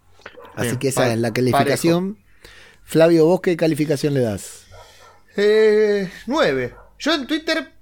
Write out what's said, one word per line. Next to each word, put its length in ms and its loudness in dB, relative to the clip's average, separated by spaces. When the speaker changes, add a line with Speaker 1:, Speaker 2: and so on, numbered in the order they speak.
Speaker 1:
Así 140 -6
Speaker 2:
Bien, 100 -6
Speaker 1:
que 80 -2
esa 140 -2
Speaker 2:
pa-, 100 0
Speaker 1:
es 60 -2
la 140 -2
calificación. 840 0
Speaker 2:
parejo. 120 -20
Speaker 1:
Flavio, 440 4
¿vos 140 2
qué 160 -2
calificación 580 -2
le 60 0
das? 460 -6
Speaker 2:
Eh, 760 2
nueve. 480 0
Yo 160 -2
en 120 -6
Twitter 560 -6